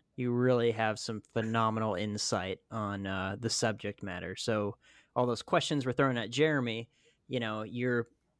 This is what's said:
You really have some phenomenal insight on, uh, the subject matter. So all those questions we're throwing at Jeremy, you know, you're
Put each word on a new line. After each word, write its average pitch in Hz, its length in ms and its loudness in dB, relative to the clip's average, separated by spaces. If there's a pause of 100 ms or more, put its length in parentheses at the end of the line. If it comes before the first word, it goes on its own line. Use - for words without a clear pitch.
(160)
You 123 160 -2
really 120 400 4
have 110 260 0
some 107 240 -6 (100)
phenomenal 110 640 2
insight 98 640 -2 (140)
on, 101 340 -4
uh, 95 320 -2
the 117 120 -2
subject 104 520 -2
matter. 90 320 -8
So 104 420 0 (380)
all 123 120 2
those 120 160 -2
questions 151 440 0
we're 127 60 2
throwing 131 260 2
at 110 120 -4
Jeremy, 123 580 2 (400)
you 127 100 -2
know, 110 240 -2
you're 120 460 0 (320)